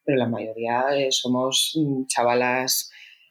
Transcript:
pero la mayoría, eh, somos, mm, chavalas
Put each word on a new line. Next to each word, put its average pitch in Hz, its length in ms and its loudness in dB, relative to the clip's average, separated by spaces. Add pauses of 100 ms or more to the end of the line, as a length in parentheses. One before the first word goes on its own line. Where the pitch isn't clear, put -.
pero 139 140 2
la 117 100 2
mayoría, 117 580 -2 (100)
eh, 139 160 2
somos, 127 640 0
mm, 139 300 0
chavalas 123 840 0 (400)